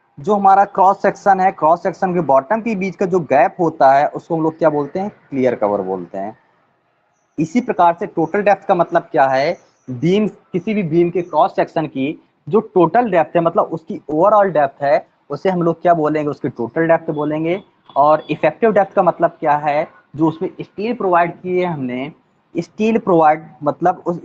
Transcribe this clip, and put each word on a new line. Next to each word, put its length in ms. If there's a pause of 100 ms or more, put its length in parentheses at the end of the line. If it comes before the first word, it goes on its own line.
(180)
जो 160
हमारा 320
cross 360
section 380
है, 120
cross 300
section 320
के 80
bottom 380
के 160
बीच 200
का 100
जो 160
gap 380
होता 320
है 160
उसको 280
हम 60
लोग 160
क्या 120
बोलते 280
हैं? 120
Clear 440
cover 280
बोलते 360
हैं। 180 (1000)
इसी 240
प्रकार 380
से 80
total 340
depth 240
का 80
मतलब 360
क्या 180
है? 280 (320)
Beam, 400
किसी 460
भी 100
beam 260
के 120
cross 340
section 300
की 320 (280)
जो 140
total 500
depth 260
है, 60
मतलब 240
उसकी 340 (100)
overall 420
depth 300
है, 240 (240)
उसे 200
हम 120
लोग 200
क्या 120
बोलेंगे? 360
उसकी 200
total 380
depth 240
बोलेंगे। 500 (340)
और 340
effective 420
depth 220
का 80
मतलब 380
क्या 180
है? 280 (300)
जो 120
उसमें 220 (100)
steel 340
provide 380
की 260
है 80
हमने, 460 (420)
steel 460
provide 460 (160)
मतलब 440
उस 180